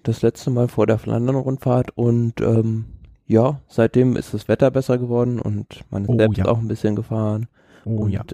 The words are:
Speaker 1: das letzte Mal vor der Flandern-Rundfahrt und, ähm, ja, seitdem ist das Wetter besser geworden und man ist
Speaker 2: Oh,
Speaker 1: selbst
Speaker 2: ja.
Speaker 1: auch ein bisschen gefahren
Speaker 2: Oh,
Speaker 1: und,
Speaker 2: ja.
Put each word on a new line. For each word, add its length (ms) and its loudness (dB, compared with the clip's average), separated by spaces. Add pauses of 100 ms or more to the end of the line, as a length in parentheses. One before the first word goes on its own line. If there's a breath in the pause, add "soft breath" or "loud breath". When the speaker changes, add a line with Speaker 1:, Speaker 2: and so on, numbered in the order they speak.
Speaker 1:
das 180 -2
letzte 280 0
Mal 180 2
vor 200 0
der 100 2
Flandern-Rundfahrt 1000 -2
und, 440 0
ähm, 440 0 (400)
ja, 420 2
seitdem 480 2
ist 180 -8
das 140 -8
Wetter 240 2
besser 260 0
geworden 420 -2
und 420 -6 (100)
man 120 -4
ist 60 -4
Speaker 2:
Oh, 80 2
Speaker 1:
selbst 200 4
Speaker 2:
ja. 80 0
Speaker 1:
auch 140 2
ein 80 -4
bisschen 280 -2
gefahren 520 -4 (380 soft breath)
Speaker 2:
Oh, 180 -2
Speaker 1:
und, 80 0
Speaker 2:
ja. 120 -4 (100)